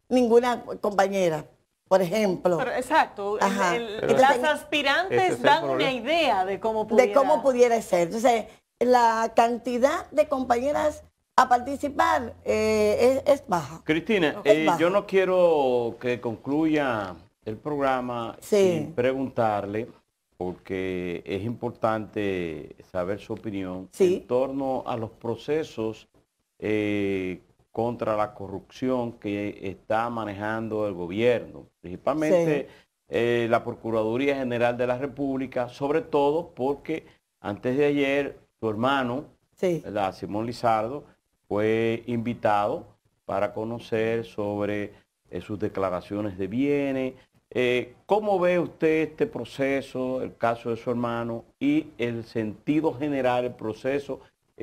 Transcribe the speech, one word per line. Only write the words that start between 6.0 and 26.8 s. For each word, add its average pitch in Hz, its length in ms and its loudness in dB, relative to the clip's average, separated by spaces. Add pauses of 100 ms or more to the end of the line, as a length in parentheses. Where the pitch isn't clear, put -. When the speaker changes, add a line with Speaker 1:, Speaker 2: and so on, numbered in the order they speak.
Speaker 2:
de 196 140 -4
cómo 220 260 -2
Speaker 1:
de 208 260 4
cómo 277 300 4
Speaker 2:
pudiera 247 340 4
Speaker 1:
pudiera 220 60 -2
ser. 175 260 0
Entonces, 226 380 2 (340)
la 233 560 4
cantidad 240 760 2
de 294 160 2
compañeras 277 760 0 (320)
a 254 140 6
participar, 254 840 0 (120)
eh, 214 800 4
es, 285 80 6
es 277 140 0
baja. 160 360 -4
Speaker 4:
Cristina, 160 600 2
Speaker 1:
Es 156 140 6
Speaker 4:
eh, 160 80 2
Speaker 1:
baja. 165 140 4
Speaker 4:
yo 165 100 4
no 196 160 2
quiero 160 920 2
que 123 220 -2
concluya 127 920 -2 (300)
el 110 120 -8
programa 127 840 -4
Speaker 1:
Sí. 185 400 2
Speaker 4:
sin 151 140 -6
preguntarle, 117 960 -2 (480)
porque 90 880 -6
es 95 180 -4
importante 104 1300 -4 (160)
saber 92 280 -4
su - 140 -12
opinión 95 580 -8
Speaker 1:
Sí. 185 240 2
Speaker 4:
en 180 120 -10
torno 135 580 -2
a 120 120 -4
los 113 140 -8
procesos, 117 960 -6 (520)
eh, 98 840 -2 (300)